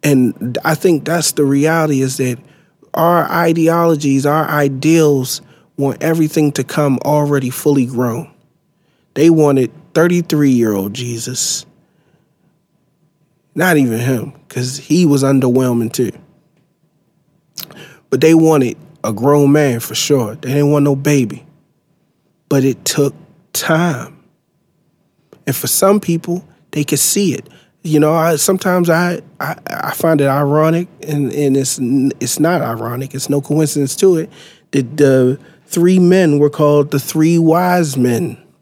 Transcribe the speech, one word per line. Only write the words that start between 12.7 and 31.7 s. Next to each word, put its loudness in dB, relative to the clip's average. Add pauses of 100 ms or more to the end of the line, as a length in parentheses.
Not 2
even 0
him, -4 (140)
'cause -8
he 0
was 2
underwhelming 0
too. -4 (2000)
But -2
they 6
wanted 2 (260)
a -4
grown 2
man 2
for -12
sure. -2
They -12
didn't 0
want 2
no 2
baby. -2 (1040)
But 0
it -2
took -2 (400)
time. -2 (1200)
And -4
for -8
some 2
people, -4 (240)
they -4
could -2
see 0
it. -12 (340)
You 0
know, 4
I, 2
sometimes 0
I, 0 (180)
I, -6 (120)
I -8
find 0
it 2
ironic, 0 (140)
and, -4
and 0
it's -2